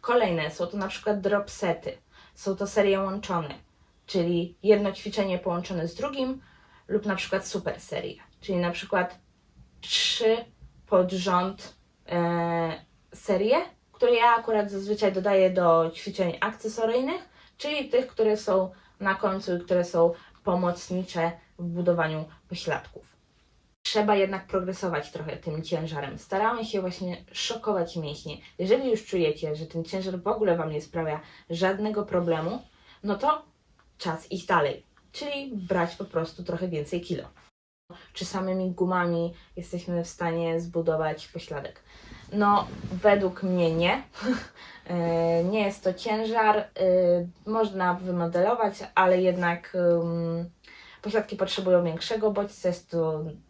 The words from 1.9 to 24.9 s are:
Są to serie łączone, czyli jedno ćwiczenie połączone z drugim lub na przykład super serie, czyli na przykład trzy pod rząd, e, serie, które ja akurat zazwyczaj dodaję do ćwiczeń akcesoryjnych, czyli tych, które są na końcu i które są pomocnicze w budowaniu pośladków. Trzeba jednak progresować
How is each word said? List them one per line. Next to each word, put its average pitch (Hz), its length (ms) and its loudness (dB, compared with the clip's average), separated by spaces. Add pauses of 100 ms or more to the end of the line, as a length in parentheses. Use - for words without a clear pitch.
Są 196 200 -4
to 202 120 -4
serie 196 320 4
łączone, 185 560 -4 (500)
czyli 175 580 0
jedno 202 280 4
ćwiczenie 196 480 -4
połączone 175 480 -4
z - 80 -10
drugim 269 460 -4 (460)
lub 208 180 -2
na 196 100 0
przykład - 320 -4
super - 340 -6
serie, - 340 -8 (260)
czyli 185 160 -2
na 175 140 0
przykład - 480 -2 (600)
trzy - 560 2 (500)
pod 180 240 4
rząd, 185 640 -2 (340)
e, 170 760 0 (280)
serie, 214 440 2 (340)
które 247 240 4
ja 233 200 6
akurat 214 360 0
zazwyczaj 196 420 0
dodaję 190 360 4
do 165 460 6
ćwiczeń 185 460 -4
akcesoryjnych, 226 880 -2 (280)
czyli 294 320 -4
tych, 254 180 2
które 214 300 2
są 190 340 0 (280)
na 196 160 0
końcu 190 420 -2
i - 20 -4
które 180 240 2
są 170 300 4 (300)
pomocnicze 180 880 -2 (280)
w 175 40 -8
budowaniu 170 600 0 (240)
pośladków. - 680 -8 (680)
Trzeba 208 320 2
jednak 196 320 0
progresować 180 640 -4